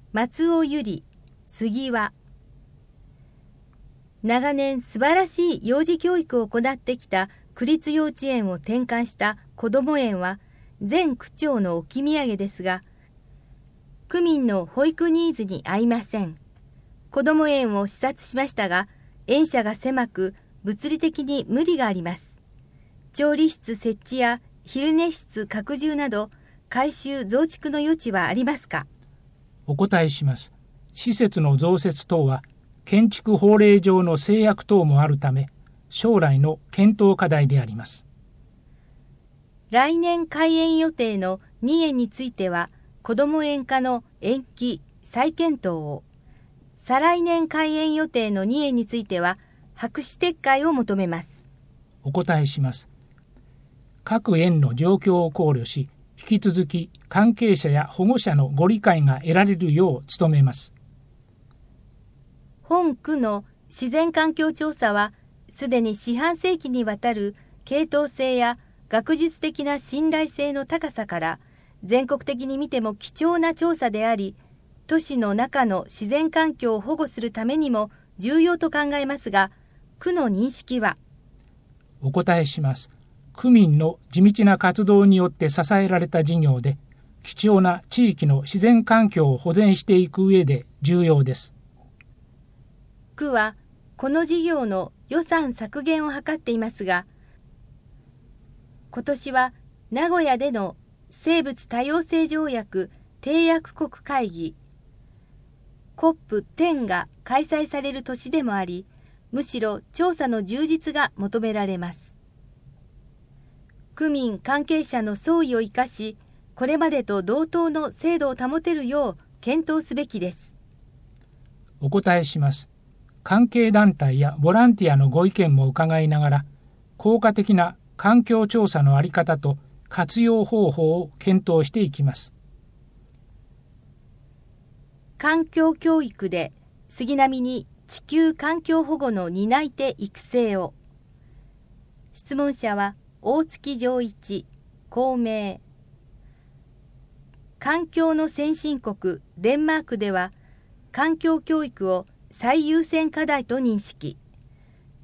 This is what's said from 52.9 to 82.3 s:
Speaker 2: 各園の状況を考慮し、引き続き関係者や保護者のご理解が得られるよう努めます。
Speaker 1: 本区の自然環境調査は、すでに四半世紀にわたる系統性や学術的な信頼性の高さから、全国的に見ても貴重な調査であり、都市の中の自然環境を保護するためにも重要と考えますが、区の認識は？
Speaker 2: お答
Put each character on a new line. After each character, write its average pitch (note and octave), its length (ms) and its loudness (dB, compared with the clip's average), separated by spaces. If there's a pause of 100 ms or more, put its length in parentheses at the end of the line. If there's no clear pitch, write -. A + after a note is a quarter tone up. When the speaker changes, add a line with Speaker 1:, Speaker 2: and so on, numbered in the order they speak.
Speaker 2:
各 G#3+ 340 0
園 E3 220 4
の C3 140 2
状 D#3+ 220 2
況 F#3+ 220 2
を E3+ 140 0
考 D#3 180 0
慮 B2+ 140 0
し、 C#3 240 -6 (300)
引 - 220 0
き - 0 -
続 F3+ 260 0
き E3+ 240 -6 (180)
関 A3 260 4
係 G#3+ 220 2
者 D3+ 140 -2
や C#3+ 160 2
保 - 200 -2
護 B3 120 4
者 E3+ 180 -2
の C#3 140 2
ご C#3+ 180 2
理 G#3 140 2
解 E3 220 2
が C3+ 180 2
得 E3 120 -2
ら F#3+ 120 4
れ G3+ 100 2
る E3 160 -2
よ D#3+ 260 2
う - 40 -10 (180)
努 F3 80 2
め D3+ 140 4
ま C3 100 4
す。 - 220 -12 (1900)
Speaker 1:
本 E4 320 0
区 D4+ 200 -6
の G#3+ 300 -2 (240)
自 B3+ 200 -8
然 D#4+ 220 0
環 D#4+ 220 0
境 D#4 180 -2
調 D#4 220 -6
査 A3+ 180 -2
は、 G#3 220 0 (360)
す C#4 200 -10
で A#3+ 120 2
に A3 140 -2
四 A#3+ 220 -6
半 E4 180 -2
世 F4+ 220 -2
紀 D4 120 -10
に B3 140 -2
わ G#3+ 140 -4
た A#3+ 160 -2
る G#3 220 -6 (280)
系 C#4+ 200 -2
統 D4 260 0
性 C4 260 -4
や A#3+ 220 0 (320)
学 A3 260 0
術 D#4+ 240 -2
的 D#4 240 -6
な C#4+ 160 -4
信 D4+ 300 -2
頼 D#4 180 0
性 C#4+ 240 -4
の C#4 140 -6
高 D#4+ 260 -6
さ A3 140 -8
か F3 140 -6
ら、 D#3+ 200 -6 (460)
全 A#3+ 200 0
国 C#4 160 -2
的 C4+ 260 -6
に C4+ 100 -6
見 C#4+ 100 -6
て B3 140 -4
も G#3+ 140 -4
貴 - 180 -18
重 E4+ 260 0
な E4 140 0
調 E4 220 0
査 B3 160 -2
で G#3+ 140 -4
あ A3+ 80 2
り、 G3+ 220 -6 (520)
都 D#4+ 120 2
市 D4 180 -6
の G#3 180 0
中 B3+ 300 0
の F#3+ 200 -2
自 - 220 -12
然 D4+ 220 0
環 D#4+ 240 0
境 A3+ 220 -2
を G#3 60 -4
保 C#4 160 -4
護 D#4 100 -2
す - 140 -10
る A3+ 100 -4
た A3 140 -6
め C4 100 0
に D#4 140 0
も G#3+ 220 -2 (260)
重 C4 240 2
要 F4 160 4
と E4 120 -2
考 D4 100 -2 (160)
え C#4+ 100 -2
ま C#4 120 -6
す C4 120 -10
が、 G3 220 2 (480)
区 F4+ 140 -2
の D4+ 160 0
認 G#3 200 0
識 B3+ 300 -8
は？ G#3+ 160 -2 (1080)
Speaker 2:
お C3+ 100 -2
答 F3 280 0